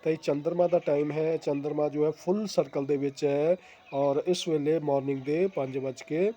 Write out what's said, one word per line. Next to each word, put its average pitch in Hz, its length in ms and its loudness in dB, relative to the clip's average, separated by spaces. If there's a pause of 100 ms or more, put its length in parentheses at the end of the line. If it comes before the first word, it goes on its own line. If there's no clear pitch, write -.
ਤਾਂ 160 80 0
ਇਹ 160 60 0
ਚੰਦਰਮਾ 170 500 0
ਦਾ 170 120 4
ਟਾਈਮ 151 320 0
ਹੈ। 156 260 0
ਚੰਦਰਮਾ 147 520 -2
ਜੋ 151 160 0
ਹੈ 160 60 2
ਫੁੱਲ 202 360 -2
ਸਰਕਲ 143 380 -2
ਦੇ 143 120 0
ਵਿੱਚ 139 280 -2
ਹੈ 147 300 2 (380)
ਔਰ 139 340 2
ਇਸ 180 200 0
ਵੇਲੇ 156 320 2
ਮਾਰਨਿੰਗ 139 420 0
ਦੇ 156 260 0
ਪੰਜ 135 300 -4
ਵੱਜ 131 240 -6
ਕੇ 175 360 0